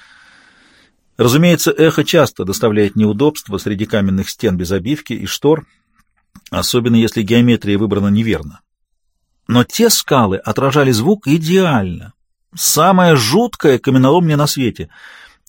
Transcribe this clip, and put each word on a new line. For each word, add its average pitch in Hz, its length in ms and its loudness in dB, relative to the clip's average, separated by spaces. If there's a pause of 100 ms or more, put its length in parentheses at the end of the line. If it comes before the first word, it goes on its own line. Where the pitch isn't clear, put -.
(1200)
Разумеется, 156 520 2
эхо 151 320 2
часто 143 420 0
доставляет 104 520 -2
неудобства 107 600 -2
среди 104 260 -6
каменных 95 460 -2
стен 95 260 -2
без 87 140 -6
обивки 104 420 -6
и 101 140 -8
штор, 147 400 -2 (840)
особенно 117 460 0
если 113 240 0
геометрия 110 560 0
выбрана 101 320 -2
неверно. 101 520 -2 (880)
Но 120 140 2
те 233 260 0
скалы 110 460 0
отражали 135 560 0
звук 143 340 0
идеально. 151 840 -2 (420)
Самая 175 640 2
жуткая 135 640 0
каменоломня 143 560 2
на 147 100 0
свете. 117 440 -6 (580)